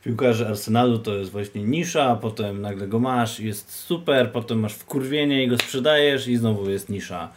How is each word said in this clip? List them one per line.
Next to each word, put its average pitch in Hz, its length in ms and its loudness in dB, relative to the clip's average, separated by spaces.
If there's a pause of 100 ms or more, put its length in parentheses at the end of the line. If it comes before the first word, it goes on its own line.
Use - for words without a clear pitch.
piłkarzy 117 440 2
Arsenalu 113 500 2
to 107 160 -4
jest 98 160 -6
właśnie 101 320 -6
nisza, 151 420 0
a 117 120 4
potem 107 460 -6
nagle 98 260 -6
go 110 100 0
masz 120 420 0
i 107 60 -6
jest 104 240 -8
super, 139 640 0
potem 113 280 -2
masz 107 140 -2
wkurwienie 139 720 0
i 123 40 2
go 123 80 2
sprzedajesz 139 720 2
i 123 80 2
znowu 107 340 2
jest 98 180 -4
nisza. 92 480 -8